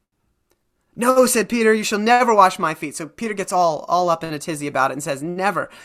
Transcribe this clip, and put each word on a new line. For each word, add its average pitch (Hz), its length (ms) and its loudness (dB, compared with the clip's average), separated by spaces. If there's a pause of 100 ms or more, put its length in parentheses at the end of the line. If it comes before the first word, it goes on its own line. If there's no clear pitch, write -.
(960)
"No," 254 300 4
said 226 220 0
Peter, 226 260 2
"you 220 100 -2
shall 208 160 -4
never 233 340 2
wash 190 260 4
my 160 140 -2
feet." 151 200 -12
So 160 140 -12
Peter 220 260 -8
gets 190 200 -6
all, 170 340 0
all 175 220 0
up 165 120 -2
in 165 120 -8
a 147 60 -8
tizzy 147 280 -8
about 135 240 0
it 131 40 -8
and 143 80 -10
says, 139 200 -6
"Never." 175 460 -4 (160)